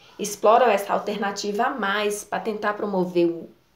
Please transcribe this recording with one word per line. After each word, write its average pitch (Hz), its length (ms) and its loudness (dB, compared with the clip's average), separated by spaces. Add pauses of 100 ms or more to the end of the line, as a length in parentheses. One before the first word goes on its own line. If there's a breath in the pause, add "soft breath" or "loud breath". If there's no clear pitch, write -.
(180 soft breath)
exploram 220 480 4
essa 196 260 2
alternativa 202 720 -2
a 277 60 0
mais 208 520 -2
pra - 160 -6
tentar 208 360 -4
promover 180 540 0
o, 165 200 -6 (280)